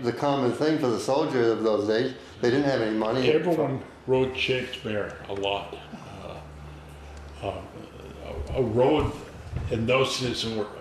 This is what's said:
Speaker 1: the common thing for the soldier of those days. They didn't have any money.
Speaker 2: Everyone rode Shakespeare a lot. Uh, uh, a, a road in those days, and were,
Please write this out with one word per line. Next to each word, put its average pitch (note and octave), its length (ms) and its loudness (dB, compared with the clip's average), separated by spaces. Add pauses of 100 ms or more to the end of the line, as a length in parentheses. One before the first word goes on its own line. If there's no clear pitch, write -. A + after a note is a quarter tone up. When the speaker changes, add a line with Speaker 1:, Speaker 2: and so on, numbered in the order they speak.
Speaker 1:
the A#2+ 100 0
common C#3 400 2
thing D3 280 2
for C3 80 2
the G#2+ 120 2
soldier C3 520 4
of G#2+ 120 0
those G#2 240 4
days. B2 280 2 (260)
They A#2+ 80 4
didn't C#3 160 4
have C3 160 2
any A2 160 0
money. B2+ 340 2
Speaker 2:
Everyone D#3 520 2 (240)
rode C3 280 2
Shakespeare A#2 800 -2 (140)
a G2+ 40 -6
lot. G2 440 -2 (1700)
Uh, G#2 40 -4
uh, F#2+ 140 -4 (920)
a, B2+ 60 2
a - 40 4
road C3 480 4 (580)
in A2+ 160 0
those B2+ 340 4
days, A#2+ 260 -2
and A2+ 120 -2
were, G#2 100 -2 (140)